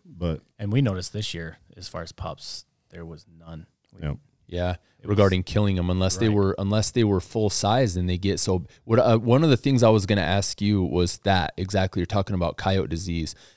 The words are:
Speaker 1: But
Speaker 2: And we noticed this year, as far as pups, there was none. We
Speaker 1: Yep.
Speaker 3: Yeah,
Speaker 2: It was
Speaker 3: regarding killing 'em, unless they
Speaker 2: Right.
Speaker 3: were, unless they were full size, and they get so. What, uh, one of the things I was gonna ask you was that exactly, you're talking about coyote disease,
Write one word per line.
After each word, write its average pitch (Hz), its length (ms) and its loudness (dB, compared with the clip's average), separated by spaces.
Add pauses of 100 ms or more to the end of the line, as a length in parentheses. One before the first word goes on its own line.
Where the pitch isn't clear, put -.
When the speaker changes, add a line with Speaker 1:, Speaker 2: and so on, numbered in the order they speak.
Speaker 1:
But 85 380 -8 (160)
Speaker 2:
And 101 120 -6
we 127 120 2
noticed 95 320 -4
this 104 180 -6
year, 82 240 -12 (180)
as - 140 -16
far 85 140 -10
as 85 100 -14
pups, - 540 -14 (240)
there 85 160 -16
was 78 200 -18
none. 82 400 -18 (280)
We - 120 -18
Speaker 1:
Yep. 71 120 -6 (300)
Speaker 3:
Yeah, 87 240 -2
Speaker 2:
It - 340 -14
was 107 40 -2
Speaker 3:
regarding 98 340 4
killing 101 340 0
'em, 87 100 0
unless 92 300 0
they 113 100 2
Speaker 2:
Right. 107 80 2
Speaker 3:
were, 98 220 2
unless 101 320 0
they 120 140 2
were 98 160 2
full 107 280 -2
size, 104 480 0
and 90 100 0
they 90 120 0
get 95 200 -2
so. 92 280 -2 (180)
What, 113 140 2
uh, 117 180 6
one 117 260 4
of 165 60 4
the 135 80 6
things 131 260 2
I 120 60 8
was 110 160 4
gonna 101 160 2
ask 92 400 -2
you 101 220 2
was 87 360 0
that 92 380 0
exactly, 92 440 -2
you're 87 60 -2
talking 101 280 -2
about 87 240 -2
coyote 98 300 0
disease, 85 460 -6 (220)